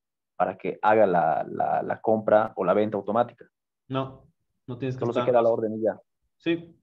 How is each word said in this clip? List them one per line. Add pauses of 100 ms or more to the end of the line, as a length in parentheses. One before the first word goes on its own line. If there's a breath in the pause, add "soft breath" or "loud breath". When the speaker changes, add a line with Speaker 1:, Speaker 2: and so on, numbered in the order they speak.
(360)
Speaker 1:
para
que
haga
la,
la,
la
compra
o
la
venta
automática. (400)
Speaker 2:
No, (400)
no
tienes
que
Speaker 1:
Solo
se
Speaker 2:
estar
Speaker 1:
queda
la
orden
y
ya. (360)
Speaker 2:
Sí.